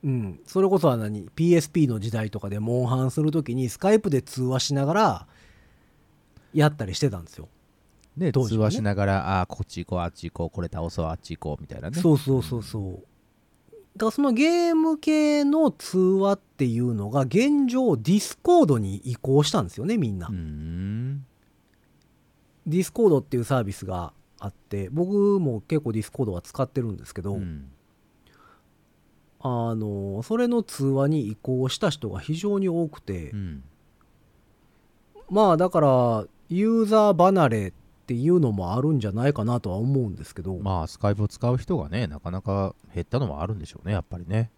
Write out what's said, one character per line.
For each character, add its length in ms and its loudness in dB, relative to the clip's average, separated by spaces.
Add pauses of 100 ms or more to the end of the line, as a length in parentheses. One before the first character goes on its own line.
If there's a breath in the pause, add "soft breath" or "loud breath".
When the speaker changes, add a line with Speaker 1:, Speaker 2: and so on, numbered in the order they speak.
Speaker 1:
う 60 -4
ん。 380 -4
そ 160 0
れ 80 4
こ 100 4
そ 80 2
は 80 4
何？ 400 -6
ピ 180 4
ー 40 8
エ 40 4
ス 80 -8
ピ 140 2
ー 40 4
の 120 -2
時 120 -6
代 180 -2
と 100 -8
か 100 -8
で、 100 -4
モ 240 0
ン 40 -2
ハ 160 0
ン 80 0
す 100 -2
る 100 2
時 220 -2
に、 140 -2
Skype 420 2
で 120 2
通 220 -6
話 160 0
し 140 -2
な 120 0
が 80 0
ら、 340 0 (1300 soft breath)
や 160 4
っ 60 -6
た 100 -6
り 100 -8
し 40 -8
て 100 2
た 100 -8
ん 60 -14
で 60 -20
す 60 -20
よ。 120 -18 (640)
Speaker 2:
ね、 160 -2
Speaker 1:
当 160 2
時 100 0
は 100 4
ね。 40 2
Speaker 2:
通 60 -2
話 20 -2
し 20 -2
な 140 0
が 100 0
ら、 360 0
あ 40 0
ー、 20 -20
こ 160 -12
っ 20 -4
ち 180 -10
行 60 -12
こ 80 -4
う、 20 -2
あ 60 -2
っ 60 -6
ち 200 -12
行 20 -20
こ 120 -4
う、 40 -6
こ 120 -8
れ 100 -6
倒 180 -6
そ 140 -4
う、 40 -2
あ 60 -4
っ 80 -10
ち 140 -12
行 140 -10
こ 100 -6
う、 20 -14
み 60 -16
た 100 -14
い 40 -12
な 80 -8
ね。 100 -6
Speaker 1:
そ 140 4
う 40 4
そ 200 0
う 60 -2
そ 160 -6
う 40 -10
そ 160 -10
う。 40 -8
Speaker 2:
う 40 -8
ん。 60 -10
Speaker 1:
だ 60 -14
か 60 -20 (1000)
ら 60 2
そ 100 -2
の 100 4
ゲ 400 2
ー 40 2
ム 220 2
系 460 2
の 280 4
通 260 -6
話 360 4
っ 60 -4
て 260 -4
い 140 0
う 140 0
の 160 -4
が、 120 0
現 460 2
状、 260 2
Discord 840 4
に 260 -4
移 140 -6
行 260 4
し 80 0
た 100 2
ん 40 -2
で 60 -10
す 60 -14
よ 80 -6
ね、 120 -2
み 140 -2
ん 80 -6
な。 80 -10
Speaker 2:
う 40 -8
ー 40 -6
ん。 880 -8 (1400)
Speaker 1:
Discord 520 2
っ 40 -4
て 120 -6
い 60 0
う 20 -2
サ 140 0
ー 80 0
ビ 80 -8
ス 120 -12
が 280 -8 (260)
あ 80 -10
っ 60 -10
て、 380 -8
僕 500 2
も 200 -2
結 200 -2
構 80 -4
Discord 420 -4
は 100 -6
使 200 -10
っ 80 -4
て 100 -6
る 140 -4
ん 40 -10
で 80 -16
す 80 -20
け 80 -10
ど、 140 -4
Speaker 2:
う 40 -6
ん。 300 -10 (1700 soft breath)
Speaker 1:
あ 320 -2
の、 500 -4
そ 120 -4
れ 120 0
の 160 0
通 220 -6
話 220 2
に 200 0
移 100 -8
行 320 -2
し 80 -6
た 120 0
人 200 -6
が 100 -8
非 160 -6
常 240 -2
に 80 0
多 220 -2
く 120 -18
て、 300 -8
Speaker 2:
う 60 -10
ん。 260 -10 (1700)
Speaker 1:
ま 220 6
あ、 60 6
だ 120 4
か 100 2
ら、 460 4 (240)
ユ 340 2
ー 20 2
ザ 260 6
ー 120 4
離 240 6
れ 200 0
っ 40 -8 (340)
て 80 -6
い 180 0
う 100 6
の 100 4
も 240 -2
あ 60 0
る 80 2
ん 100 2
じ 80 -2
ゃ 60 -2
な 160 0
い 40 0
か 120 -2
な 160 0
と 100 -4
は 60 -4
思 240 0
う 60 -2
ん 80 -6
で 100 -14
す 100 -20
け 60 -10
ど。 160 -6
Speaker 2:
ま 240 -2
あ、 60 -4
Skype 360 -2
を 60 0
使 200 -4
う 80 0
人 200 -4
が 100 -6
ね、 200 -4
な 120 -10
か 120 -8
な 100 -6
か 340 -2 (180)
減 120 -6
っ 20 -20
た 120 -2
の 80 -2
も 140 -6
あ 60 -4
る 80 -4
ん 40 -10
で 60 -10
し 80 -18
ょ 80 -18
う 60 -10
ね、 60 -2
や 80 -2
っ 20 -10
ぱ 140 -12
り 100 -12
ね。 300 -2